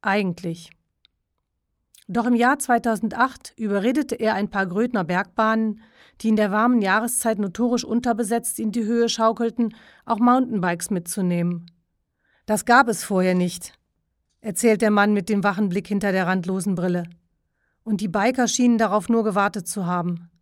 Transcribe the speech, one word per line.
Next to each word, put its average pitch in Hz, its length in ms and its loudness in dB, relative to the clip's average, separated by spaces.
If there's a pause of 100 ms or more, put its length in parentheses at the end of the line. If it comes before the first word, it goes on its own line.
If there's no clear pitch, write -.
eigentlich. 185 680 -2 (1400)
Doch 226 140 -2
im 247 80 2
Jahr 247 240 2
zweitausendacht 233 960 -2
überredete 220 600 -2
er 220 180 0
ein 208 160 -4
paar 190 160 -2
Grödner 208 380 -2
Bergbahnen, 214 760 -2 (400)
die 220 100 0
in 220 40 4
der 214 160 2
warmen 226 320 2
Jahreszeit 220 560 0
notorisch 233 460 -2
unterbesetzt 233 760 -2
in 220 140 -4
die 233 100 -2
Höhe 233 260 2
schaukelten, 226 680 0 (300)
auch 226 120 -2
Mountainbikes 220 720 2
mitzunehmen. 175 800 -2 (760)
„Das 214 180 -2
gab 240 240 6
es 202 160 -4
vorher 185 320 2
nicht“, - 420 -4 (640)
erzählt 214 420 2
der 214 80 4
Mann 208 220 4
mit 202 160 0
dem 202 160 0
wachen 202 240 0
Blick 185 180 -4
hinter 202 240 -2
der 185 160 0
randlosen 185 480 -2
Brille. 180 300 -2 (800)
Und 214 160 -2
die 208 80 -4
Biker 240 400 0
schienen 240 300 4
darauf 208 300 0
nur 226 140 4
gewartet 202 460 0
zu 190 180 -6
haben. 175 440 -4 (120)